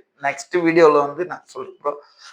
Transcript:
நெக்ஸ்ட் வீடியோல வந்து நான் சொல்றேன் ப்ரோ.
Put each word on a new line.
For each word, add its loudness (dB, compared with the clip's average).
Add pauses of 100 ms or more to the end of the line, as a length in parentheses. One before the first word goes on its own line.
(220)
நெக்ஸ்ட் -8
வீடியோல 4
வந்து -2
நான் -14
சொல்றேன் -18
ப்ரோ. -8 (300)